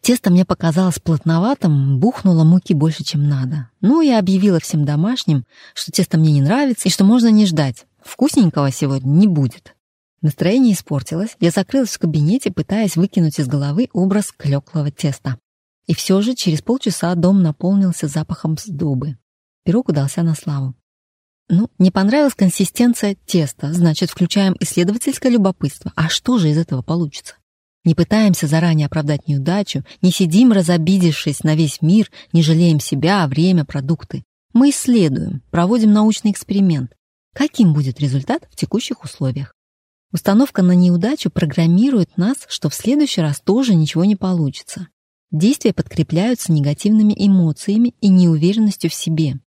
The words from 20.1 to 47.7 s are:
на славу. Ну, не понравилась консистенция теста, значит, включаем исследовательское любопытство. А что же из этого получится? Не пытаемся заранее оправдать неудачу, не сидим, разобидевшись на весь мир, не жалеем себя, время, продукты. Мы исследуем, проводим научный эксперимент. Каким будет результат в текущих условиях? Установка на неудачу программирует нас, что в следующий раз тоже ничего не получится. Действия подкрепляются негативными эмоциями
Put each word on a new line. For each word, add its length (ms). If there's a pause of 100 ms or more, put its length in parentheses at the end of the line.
на 120
славу. 400 (720)
Ну, 300
не 140
понравилась 440
консистенция 800 (100)
теста, 460
значит, 380
включаем 500
исследовательское 720
любопытство. 640
А 140
что 300
же 100
из 80
этого 240
получится? 540 (500)
Не 100
пытаемся 520
заранее 380
оправдать 420
неудачу, 560 (180)
не 100
сидим, 420
разобидевшись 920
на 100
весь 280
мир, 280 (220)
не 100
жалеем 380
себя, 480
время, 380
продукты. 580 (300)
Мы 160
исследуем, 720 (100)
проводим 400
научный 400
эксперимент. 600 (400)
Каким 400
будет 260
результат 500
в 60
текущих 480
условиях? 500 (600)
Установка 480
на 140
неудачу 540
программирует 880
нас, 300
что 220
в 40
следующий 460
раз 220
тоже 340
ничего 300
не 100
получится. 720 (440)
Действия 420
подкрепляются 800
негативными 640
эмоциями 840